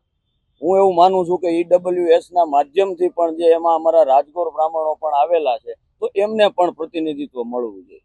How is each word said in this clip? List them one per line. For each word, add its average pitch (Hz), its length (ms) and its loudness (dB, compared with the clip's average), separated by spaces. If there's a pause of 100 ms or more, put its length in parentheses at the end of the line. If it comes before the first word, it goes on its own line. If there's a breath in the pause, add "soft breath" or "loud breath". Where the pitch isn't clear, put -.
(600)
હું 185 160 0
એવું 190 180 2
માનું 185 300 4
છું 170 120 -2
કે 180 100 -6
ઈ 170 160 -2
ડબલ્યુ 180 420 -2
એસ 170 260 2
ના 175 140 0
માધ્યમથી 160 640 0
પણ 165 260 -4
જે 170 80 -6
એમાં 165 320 2
અમારા 160 280 2
રાજગોર 147 460 0
બ્રાહ્મણો 156 440 -4
પણ 151 200 -8
આવેલા 147 440 0
છે, 117 160 -14
તો - 420 -12
એમને 208 340 0
પણ 175 220 -2
પ્રતિનિધિત્વ 147 720 -8
મળવું 117 400 -10
જોઈએ. 90 220 -20